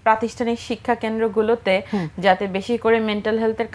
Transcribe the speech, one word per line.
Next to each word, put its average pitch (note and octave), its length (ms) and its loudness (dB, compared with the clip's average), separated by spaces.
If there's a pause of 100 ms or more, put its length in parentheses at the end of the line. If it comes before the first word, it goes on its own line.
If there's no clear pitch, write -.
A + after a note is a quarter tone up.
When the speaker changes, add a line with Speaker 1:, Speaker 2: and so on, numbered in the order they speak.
Speaker 1:
প্রাতিষ্ঠানিক A3+ 520 0 (100)
শিক্ষা A#3 360 -2
কেন্দ্রগুলোতে A3 720 0 (160)
Speaker 2:
হুম। F#3 160 -2 (180)
Speaker 1:
যাতে F#3+ 180 4 (140)
বেশি G#3+ 260 -2
করে A3+ 140 4 (120)
মেন্টাল G#3+ 340 -2
হেলথের A3+ 300 -2